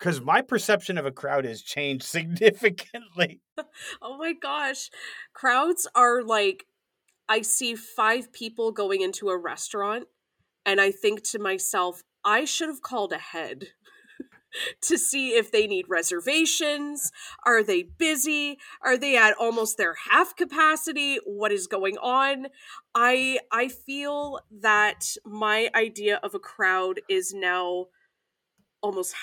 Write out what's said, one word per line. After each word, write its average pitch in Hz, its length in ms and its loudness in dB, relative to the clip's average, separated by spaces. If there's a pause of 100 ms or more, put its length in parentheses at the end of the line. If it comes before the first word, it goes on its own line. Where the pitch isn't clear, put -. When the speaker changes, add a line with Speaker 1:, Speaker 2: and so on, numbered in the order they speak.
Speaker 1:
'Cause 160 200 -2
my 160 220 4
perception 202 560 0
of 143 80 -4
a 123 60 -2
crowd 139 320 -2
has 113 180 -10
changed 139 420 -6
<laughs> - 20 -14
significantly. 175 1300 0 (600)
Speaker 2:
Oh 262 160 -12
my 330 140 -4
gosh. 285 580 -6 (420)
Crowds 269 640 2
are 247 280 6
like, 208 440 0 (600)
I 220 140 2
see 233 340 -2
five 226 560 -2
people 226 400 -4
going 196 280 0
into 190 280 -2
a 185 100 0
restaurant, 202 680 -6 (600)
and 196 140 4
I 196 100 4
think 208 400 0
to 220 80 -6
myself, 185 640 -2 (220)
"I 220 200 4
should 311 240 -4
have 285 140 -12
called 208 300 -4
ahead 160 600 -10
<laughs> - 1080 -12
to 339 160 2
see 262 320 -2
if 226 220 2
they 220 140 4
need 185 220 -2
reservations. 294 1200 0 (360)
Are 226 160 6
they 190 220 0
busy? 294 720 -2 (240)
Are 254 160 2
they 277 180 2
at 214 220 6
almost 226 400 0
their 175 160 2 (160)
half 277 260 4
capacity? 294 880 0
What 202 280 -2
is 190 140 -2
going 190 320 -2
on?" 269 500 0 (480)
I, 254 420 4 (120)
I 240 180 0
feel 285 720 -8 (200)
that 208 640 2
my 214 500 0
idea 208 480 2
of 196 120 -6
a 196 40 -8
crowd 185 680 0
is 185 240 0
now 180 540 -2 (960)
almost 190 400 -2